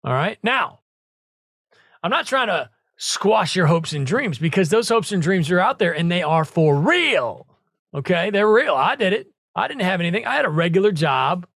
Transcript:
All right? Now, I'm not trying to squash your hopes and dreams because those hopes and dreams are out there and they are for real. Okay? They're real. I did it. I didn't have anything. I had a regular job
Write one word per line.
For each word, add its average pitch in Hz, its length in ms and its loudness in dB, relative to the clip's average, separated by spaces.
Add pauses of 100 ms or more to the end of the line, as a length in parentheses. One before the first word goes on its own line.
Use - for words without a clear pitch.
All 131 120 -4
right? 170 280 -4
Now, 226 380 -4 (1200)
I'm 180 80 -4
not 311 160 -2
trying 254 220 -2
to 147 220 -4 (280)
squash 202 580 0
your 175 100 2
hopes 160 280 0
and 139 120 -4
dreams 185 320 -2
because 160 300 0
those 220 200 0
hopes 226 220 0
and 196 100 0
dreams 165 300 0
are 180 80 2
out 226 220 0
there 175 120 0
and 170 180 -2
they 175 120 -2
are 156 220 2
for 156 320 2
real. 202 720 0 (440)
Okay? 175 380 -2
They're 208 200 2
real. 214 240 4
I 135 200 2
did 190 180 0
it. - 200 -6 (240)
I 110 100 0
didn't 247 160 -6
have 185 180 0
anything. 175 240 -2
I 262 100 -2
had 294 100 0
a 165 60 0
regular 175 420 2
job 147 640 0